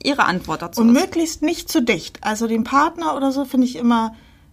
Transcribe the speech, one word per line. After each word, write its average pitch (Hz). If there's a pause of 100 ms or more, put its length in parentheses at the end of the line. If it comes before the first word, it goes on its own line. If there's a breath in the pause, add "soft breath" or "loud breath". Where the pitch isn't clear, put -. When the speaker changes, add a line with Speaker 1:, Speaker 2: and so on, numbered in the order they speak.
Speaker 1:
ihre 254
Antwort 165
dazu 175
Speaker 2:
Und 233
Speaker 1:
ist. -
Speaker 2:
möglichst 330
nicht 330
zu 320
dicht. 220
Also 220
den 226
Partner 311
oder 269
so 269
finde 254
ich 254
immer 226 (380 loud breath)